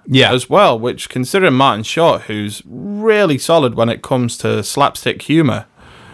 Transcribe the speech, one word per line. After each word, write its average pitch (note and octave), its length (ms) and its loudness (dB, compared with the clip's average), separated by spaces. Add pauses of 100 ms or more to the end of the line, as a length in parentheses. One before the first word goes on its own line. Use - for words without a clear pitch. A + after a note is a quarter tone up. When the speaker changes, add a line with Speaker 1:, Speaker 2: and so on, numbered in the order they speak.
Speaker 1:
Yeah. B2+ 280 2
Speaker 2:
as B2+ 160 -2
well, E3 280 4
which, A2+ 320 -6
considering D3+ 440 0
Martin B2+ 300 2
Short, D#3+ 400 0
who's G#2+ 420 -8
really G3+ 720 0
solid C3+ 380 0
when A2+ 140 0
it A2 120 -4
comes B2 380 -4
to A2 240 -2
slapstick - 580 -4
humour, C#3 440 0 (480)